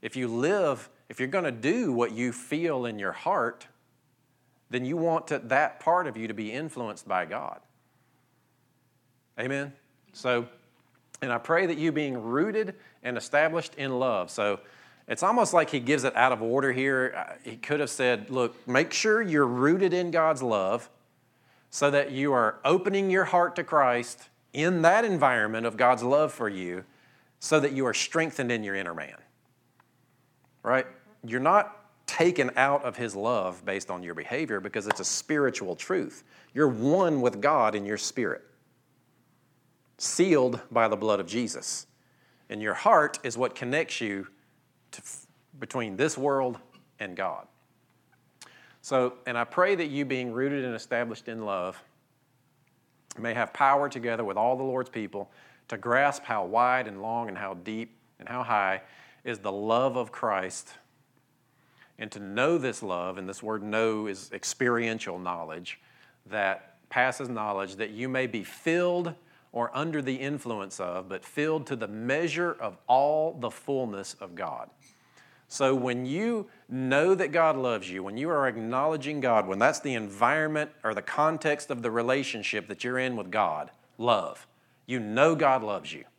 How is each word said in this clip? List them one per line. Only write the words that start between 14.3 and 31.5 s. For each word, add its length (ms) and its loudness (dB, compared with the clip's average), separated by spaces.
So 300 0
it's 160 -4
almost 300 4
like 180 6
he 80 0
gives 260 2
it 120 0
out 160 6
of 80 -2
order 320 2
here. 440 0
Uh, 260 -8
he 140 -14
could 240 -2
have 100 -2
said, 400 0
"Look, 360 -2
make 260 2
sure 280 2
you're 260 4
rooted 460 4
in 180 0
God's 320 2
love 460 0
so 200 2
that 200 2
you 220 0
are 320 4
opening 460 4
your 140 4
heart 320 4
to 80 -4
Christ 640 2
in 300 2
that 220 8
environment 640 2
of 100 -2
God's 260 6
love 300 4
for 160 -2
you 360 -6
so 200 4
that 120 0
you 140 0
are 80 0
strengthened 560 -2
in 140 0
your 100 -4
inner 200 -6
man." 220 -10
Right? 240 2
You're 160 -2
not 380 4